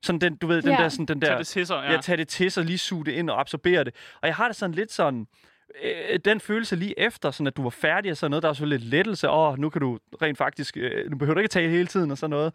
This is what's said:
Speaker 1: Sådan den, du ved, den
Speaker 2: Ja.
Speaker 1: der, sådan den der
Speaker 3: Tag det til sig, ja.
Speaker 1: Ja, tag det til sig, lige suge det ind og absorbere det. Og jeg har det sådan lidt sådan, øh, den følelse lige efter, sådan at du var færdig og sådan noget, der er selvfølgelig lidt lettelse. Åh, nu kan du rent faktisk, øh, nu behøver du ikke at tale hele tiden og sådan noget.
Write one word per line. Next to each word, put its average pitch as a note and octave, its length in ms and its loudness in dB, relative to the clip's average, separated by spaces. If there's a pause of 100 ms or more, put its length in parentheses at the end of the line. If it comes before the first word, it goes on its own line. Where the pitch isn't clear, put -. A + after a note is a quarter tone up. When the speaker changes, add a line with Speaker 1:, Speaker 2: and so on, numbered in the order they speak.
Speaker 1:
Sådan E3+ 180 0
den, E3+ 140 2
du E3+ 120 -6
ved, E3 140 2
den C#3+ 100 4
Speaker 2:
Ja. F#3 60 6
Speaker 1:
der, E3 120 4
sådan D#3+ 160 -2
den D3 160 -2
der D#3 60 2
Speaker 3:
Tag C3 100 2
det D#3 100 -6
til F3+ 200 -2
sig, F3+ 80 -2
ja. C#3 160 -2
Speaker 1:
Ja, D#3+ 100 4
tag F3 160 0
det D#3 100 -2
til F#3 240 0
sig, E3+ 140 0
lige F3 120 -2
suge E3 280 -4
det D3+ 60 0
ind D#3+ 180 -2
og A2 100 0
absorbere D#3+ 440 2
det. A#2+ 120 -4 (260)
Og D3+ 60 0
jeg D#3+ 80 0
har A3 120 0
det A3 80 -4
sådan F3+ 200 -4
lidt G#3+ 160 -4
sådan, C3 360 0 (560)
øh, F3 420 -2
den G#3+ 140 4
følelse G#3+ 360 -2
lige F#3 240 -4
efter, F3+ 320 -2
sådan C#3+ 160 -2
at C3+ 100 -4
du C#3+ 60 -2
var A#2+ 60 -2
færdig F3 420 0
og D3 60 -4
sådan D3+ 140 -2
noget, D#3 120 0
der D#3+ 60 4
er D3 40 0
selvfølgelig C#3+ 260 -2
lidt A2+ 100 -10
lettelse. E3+ 400 2
Åh, D3+ 300 4
nu D3+ 100 0
kan D3+ 120 -2
du B2 180 0 (220)
rent D3+ 160 0
faktisk, C#3 400 -2
øh, B2 340 -4
nu C#3+ 60 -6
behøver C#3+ 160 2
du E3 60 2
ikke G#3+ 80 2
at - 40 -2
tale E3+ 180 2
hele F3 180 2
tiden E3+ 240 0
og C#3+ 60 -6
sådan D#3+ 120 -4
noget. D3+ 260 0